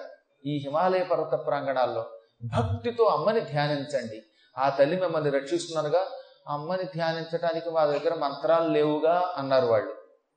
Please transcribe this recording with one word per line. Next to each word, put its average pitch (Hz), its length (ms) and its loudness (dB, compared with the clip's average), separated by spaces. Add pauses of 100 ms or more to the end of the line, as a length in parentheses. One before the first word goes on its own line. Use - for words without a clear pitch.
(460)
ఈ 147 120 -2
హిమాలయ 170 440 2
పర్వత - 440 -2
ప్రాంగణాల్లో 131 640 0 (340)
భక్తితో 233 600 0
అమ్మని 185 360 4
ధ్యానించండి. 139 800 -4 (360)
ఆ 135 100 2
తల్లి 143 320 4
మిమ్మల్ని 160 300 0
రక్షిస్తున్నారుగా, 160 760 0 (420)
"అమ్మని 156 360 -4
ధ్యానించడానికి 165 880 -4
మా 160 140 4
దగ్గర 147 300 2
మంత్రాలు 160 540 2
లేవుగా" 151 680 2
అన్నారు 135 300 2
వాళ్ళు. 107 280 2 (420)